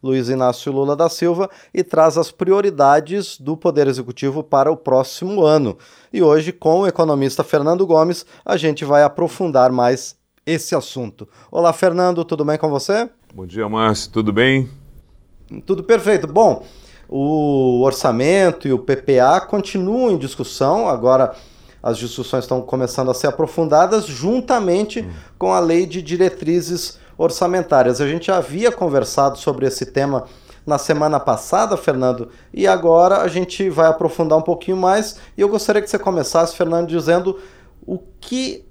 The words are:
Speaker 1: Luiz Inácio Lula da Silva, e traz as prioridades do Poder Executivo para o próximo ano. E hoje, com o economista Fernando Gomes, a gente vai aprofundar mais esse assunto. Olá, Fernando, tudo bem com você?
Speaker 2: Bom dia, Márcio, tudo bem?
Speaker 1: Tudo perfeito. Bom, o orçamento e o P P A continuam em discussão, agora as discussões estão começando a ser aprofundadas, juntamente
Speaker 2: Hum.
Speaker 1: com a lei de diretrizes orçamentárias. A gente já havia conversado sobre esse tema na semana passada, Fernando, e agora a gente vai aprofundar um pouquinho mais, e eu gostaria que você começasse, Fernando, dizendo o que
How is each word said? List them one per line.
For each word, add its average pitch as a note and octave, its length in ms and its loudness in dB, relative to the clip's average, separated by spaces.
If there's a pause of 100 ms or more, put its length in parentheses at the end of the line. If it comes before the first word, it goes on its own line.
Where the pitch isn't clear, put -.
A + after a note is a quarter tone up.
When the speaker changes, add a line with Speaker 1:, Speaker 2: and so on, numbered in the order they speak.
Speaker 1:
Luiz C3 240 0
Inácio C3 460 -2
Lula C#3 200 0
da D#3+ 140 2
Silva, F3 420 -2 (240)
e F#3 80 -2
traz D#3+ 360 2
as E3 120 -2
prioridades F3 1080 0
do D3 160 -6
Poder D3 320 0
Executivo C3+ 560 -4
para C#3 260 2
o D#3+ 60 0
próximo D#3+ 720 0
ano. D3 320 2 (340)
E G3 100 0
hoje, D#3 300 4
com E3+ 300 0
o G3 60 2
economista D3+ 540 0
Fernando E3+ 460 0
Gomes, E3+ 380 2 (200)
a G3 120 -2
gente D3+ 260 -4
vai C#3+ 180 4
aprofundar D3 680 2
mais B2 460 -2 (280)
esse E3 300 -4
assunto. B2 500 -8 (240)
Olá, E3+ 220 2
Fernando, F3 540 0
tudo D3+ 180 -4
bem D3+ 140 0
com D#3 120 -2
você? G3 400 -2 (240)
Speaker 2:
Bom F#2+ 120 -14
dia, G#2 240 -6
Márcio, A2 420 0
tudo G#2+ 220 0
bem? C3 360 2 (960)
Speaker 1:
Tudo F#3 180 -4
perfeito. G#3 440 0
Bom, E3 380 2 (420)
o C#3 760 0
orçamento C#3+ 840 2
e C3 60 0
o B2 60 0
P C#3 160 0
P C3 240 2
A C#3+ 200 4
continuam G3+ 720 -2
em F3 60 0
discussão, C#3+ 720 -2
agora B2+ 440 2 (480)
as A2+ 180 -2
discussões B2 460 -6
estão B2+ 160 -2
começando B2+ 500 -4
a - 20 2
ser - 140 -2
aprofundadas, E3 800 0
juntamente G#3 960 -2
Speaker 2:
Hum. F#2 80 -12 (280)
Speaker 1:
com F#3 160 0
a F#3 60 2
lei E3+ 260 2
de E3+ 160 -10
diretrizes E3+ 960 -2 (180)
orçamentárias. D#3+ 840 2
A C#3+ 60 0
gente E3 200 -4
já F#3+ 100 2
havia F3+ 340 -2
conversado C#3 680 0
sobre C3+ 300 -2
esse B2+ 180 -4
tema C#3 400 -2 (400)
na D3 140 0
semana D3+ 400 0
passada, F#3 580 -2
Fernando, B2+ 520 -2 (220)
e - 140 -4
agora F3 560 4
a F3 60 0
gente F3+ 420 -4
vai D#3+ 180 2
aprofundar D#3+ 520 2
um - 20 0
pouquinho F3 340 -4
mais, F#3+ 420 0 (200)
e - 40 0
eu G3+ 60 2
gostaria G#3 360 0
que G#3 60 -12
você G3+ 100 -2
começasse, E3+ 580 0
Fernando, E3+ 300 0
dizendo E3+ 500 0 (480)
o F#3 140 -8 (200)
que - 520 -8